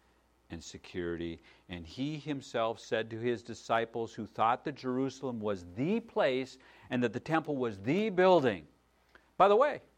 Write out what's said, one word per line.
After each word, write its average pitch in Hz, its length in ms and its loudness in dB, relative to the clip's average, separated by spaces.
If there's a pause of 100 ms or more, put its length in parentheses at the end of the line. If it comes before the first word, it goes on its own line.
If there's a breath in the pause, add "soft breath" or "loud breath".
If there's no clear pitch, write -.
(500 soft breath)
and 82 140 -12
security." 85 800 -8 (260 soft breath)
And 87 180 -12
he 135 320 -8
himself 127 600 -4
said 113 300 -4
to 113 100 -8
his 120 240 -2
disciples 113 680 -4
who 110 120 -10
thought 117 380 0
that 151 120 -6
Jerusalem 131 680 -4
was 101 240 -2 (100)
the 170 240 0
place 139 580 -2 (320 loud breath)
and 123 140 0
that 117 80 2
the 120 80 -4
temple 156 380 -2
was 117 220 -4
the 170 300 0
building, 165 560 6 (680 soft breath)
"By 190 140 8
the 208 80 8
way," 254 240 2 (160)